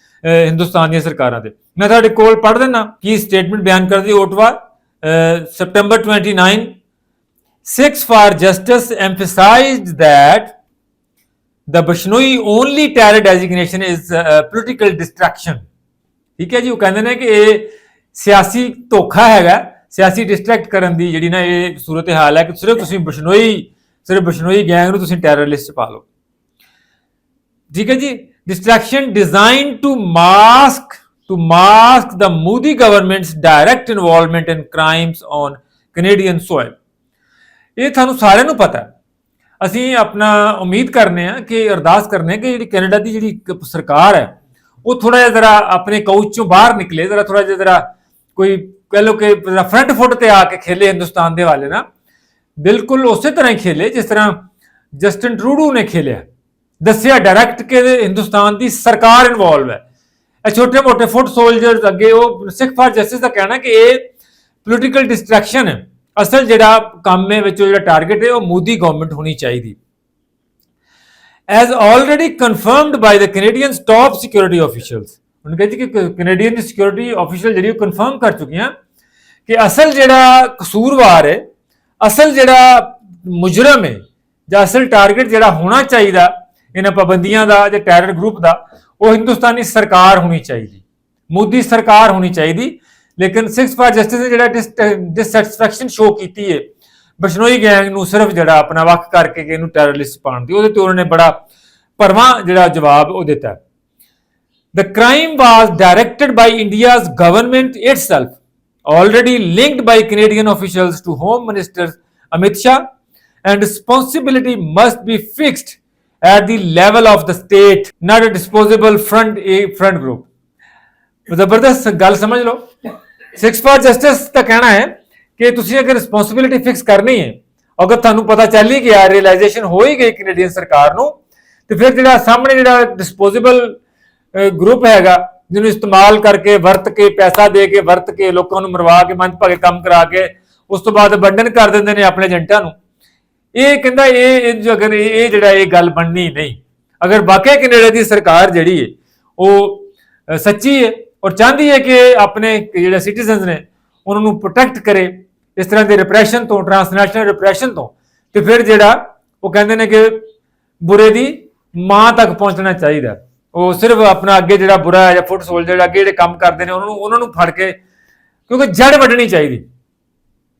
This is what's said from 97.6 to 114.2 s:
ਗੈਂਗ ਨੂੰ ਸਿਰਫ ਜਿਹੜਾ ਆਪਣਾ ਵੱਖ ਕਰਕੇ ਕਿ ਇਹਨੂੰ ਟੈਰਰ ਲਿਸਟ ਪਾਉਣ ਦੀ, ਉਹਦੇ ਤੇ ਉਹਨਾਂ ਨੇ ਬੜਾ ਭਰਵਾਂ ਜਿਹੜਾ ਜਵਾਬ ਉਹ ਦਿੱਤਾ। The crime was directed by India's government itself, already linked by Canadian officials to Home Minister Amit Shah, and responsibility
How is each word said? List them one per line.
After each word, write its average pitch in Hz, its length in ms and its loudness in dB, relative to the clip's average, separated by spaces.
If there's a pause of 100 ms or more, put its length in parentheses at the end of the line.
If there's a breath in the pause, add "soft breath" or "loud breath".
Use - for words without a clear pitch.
ਗੈਂਗ 202 240 2
ਨੂੰ 196 200 -8
ਸਿਰਫ 202 240 0
ਜਿਹੜਾ 160 280 2
ਆਪਣਾ 160 260 -2
ਵੱਖ 170 260 0
ਕਰਕੇ 165 340 0
ਕਿ 156 80 -10
ਇਹਨੂੰ 160 160 -8
ਟੈਰਰ 147 280 0
ਲਿਸਟ 139 260 -10
ਪਾਉਣ 123 240 -8
ਦੀ, 170 80 -8
ਉਹਦੇ 214 140 0
ਤੇ 208 120 -2
ਉਹਨਾਂ 185 140 0
ਨੇ 180 100 -2
ਬੜਾ 165 420 0 (520)
ਭਰਵਾਂ 220 440 2
ਜਿਹੜਾ 180 260 2
ਜਵਾਬ 147 420 2
ਉਹ 185 140 -8
ਦਿੱਤਾ। 131 320 -6 (1200)
The 190 60 -2
crime 277 500 0
was 226 340 4
directed 190 640 0
by 226 140 4 (180)
India's 214 420 2 (160)
government 247 540 0 (160)
itself, 151 380 -2 (560)
already 214 500 2 (220)
linked 262 260 -2
by 226 120 4 (120)
Canadian 214 460 0
officials 180 520 -4
to 165 160 -8
Home 233 300 -4
Minister 180 340 -8 (460)
Amit 196 320 -2
Shah, 262 160 2 (640)
and 202 200 0
responsibility 254 920 -4